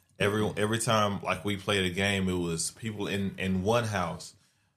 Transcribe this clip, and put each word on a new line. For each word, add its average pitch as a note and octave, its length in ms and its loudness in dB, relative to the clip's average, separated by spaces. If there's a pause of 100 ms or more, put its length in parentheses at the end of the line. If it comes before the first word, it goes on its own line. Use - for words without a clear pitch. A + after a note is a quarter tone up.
(180)
Every, G#2 380 2
every G#2+ 240 0
time, G#2 440 4
like, F#2 200 -2
we G2+ 140 -2
played G2 260 2
a F#2 100 0
game, G2 360 2
it F2+ 80 0
was E2+ 340 -2
people G#2+ 360 -6
in, G2 300 -4
in F#2 260 0
one A2+ 200 4
house F2+ 500 -4 (440)